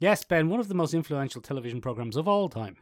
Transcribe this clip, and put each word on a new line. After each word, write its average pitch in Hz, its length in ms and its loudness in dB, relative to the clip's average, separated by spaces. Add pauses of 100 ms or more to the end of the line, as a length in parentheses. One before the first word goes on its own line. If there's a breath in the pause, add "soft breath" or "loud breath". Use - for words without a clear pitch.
Yes, 196 240 4
Ben, 160 240 4
one 202 100 2
of 233 100 -2
the 196 60 -4
most 170 200 2
influential 139 460 -2
television 120 400 -6
programs 117 360 -4
of 160 100 0
all 202 220 4
time. 113 340 -8